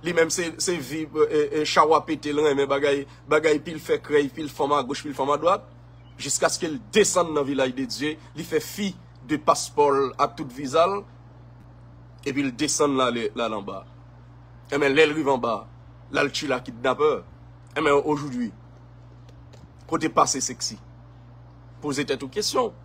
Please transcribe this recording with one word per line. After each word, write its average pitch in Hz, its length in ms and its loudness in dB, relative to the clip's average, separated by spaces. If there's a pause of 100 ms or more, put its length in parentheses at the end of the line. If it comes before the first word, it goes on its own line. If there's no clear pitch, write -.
lui-même 165 240 2
c'est, 165 320 -4
c'est 180 160 -2
vie, 151 300 -6 (100)
euh, 151 380 4
euh, 151 100 0
chawa 156 400 4
pété, 147 300 -6
là, 147 200 2
mais 139 120 2
bagay, 139 400 0 (200)
bagay 151 320 4
pile 156 220 -8
fait 151 220 -2
crève, 147 260 2
pile 147 220 -8
femme 143 220 -2
à 143 100 2
gauche, 127 200 -6
pile 147 120 -8
femme 135 160 -2
à 147 80 2
droite, 180 260 2 (540)
jusqu'à - 320 0
ce - 80 -6
qu'il 156 200 -6 (140)
descende 180 420 4
dans 147 60 2
le 139 60 0
village 135 280 0
de 135 120 -4
Dieu, 143 300 -6 (200)
il 160 80 -10
fait 156 160 -2
fi 196 340 -6 (320)
de 143 120 -2
passeport 143 800 2
à 143 100 2
tout 151 180 -10
visa, 143 400 0 (1400)
et 139 60 -4
puis 139 100 -2
il 131 120 -2
descend 143 420 2
là, 127 140 4
là, 117 380 -4
là, 110 80 -4
en 104 40 -6
bas. 98 240 -10 (840)
Et 143 80 -2
bien, 147 100 4
là, 147 160 8
il 151 60 2
arrive 151 180 0
en 135 100 4
bas, 117 280 -2 (440)
là, 143 140 0
il 139 60 -2
tue - 160 -6
la 127 140 -2
kidnappeur. 127 640 0 (520)
Et 151 40 -4
bien, 147 120 4
aujourd'hui, 143 600 0 (1300)
côté 160 220 -2
passé 143 320 2
sexy, - 380 -8 (1040)
posez 143 220 -2
tête 139 180 -4
aux 135 60 -12
questions. 208 440 -2 (120)